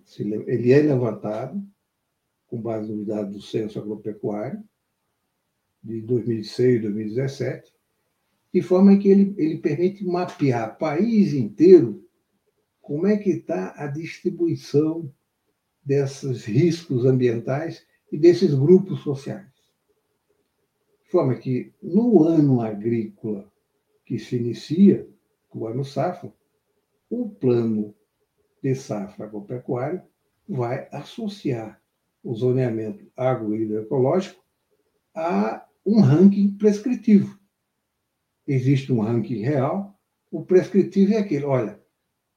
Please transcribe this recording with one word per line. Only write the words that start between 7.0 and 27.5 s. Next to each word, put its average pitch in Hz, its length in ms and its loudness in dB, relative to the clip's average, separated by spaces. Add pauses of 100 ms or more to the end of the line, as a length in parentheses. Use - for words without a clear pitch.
e 107 60 -8
dezessete, - 640 -8 (760)
de 185 120 0
forma 196 340 6
que 202 120 2
ele, 196 280 6
ele 156 220 -2
permite 175 480 -2
mapear 147 720 -4
país 165 560 0
inteiro 135 760 6 (720)
como 156 260 -6
é 208 120 2
que 175 220 0
tá 185 360 -8
a 147 100 -10
distribuição 160 1300 -4 (720)
desses 139 640 -4
riscos 135 580 0
ambientais 131 800 -2 (260)
e - 60 -6
desses 170 380 4
grupos 147 460 4
sociais. 127 520 -10 (1500)
De - 60 -20
forma 147 240 0
que, - 480 -6
no 202 420 4
ano 147 380 4
agrícola 107 880 -6 (540)
que 117 120 -6
se - 180 -8
inicia, 139 680 2 (460)
o 120 140 -10
ano 123 180 -8
safra, 147 480 -6 (760)
o 233 180 -6
plano 113 640 -2 (680)